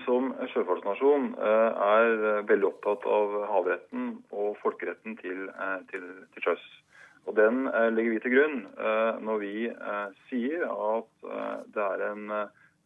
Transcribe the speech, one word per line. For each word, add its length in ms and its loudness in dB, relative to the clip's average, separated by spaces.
som 260 2
sjøfartsnasjon, 840 2
eh, 380 4
er, 320 6
eh, 200 2
veldig 280 4
opptatt 340 -2
av 300 2
havretten 800 -2
og 320 -2
folkeretten 580 -6
til, 280 -8
eh, 300 -6
til, 140 -10
til 80 -18
sjøs. 220 0
Og 80 -8
den, 320 4
eh, 240 2
legger 220 0
vi 60 -2
til 120 -4
grunn, 340 2
eh, 400 0
når 220 -2
vi, 260 -6
eh, 400 -6
sier 340 -2
at, 480 -2
eh, 380 -8
det 100 -2
er 300 -2
en, 180 -10
eh, 160 -2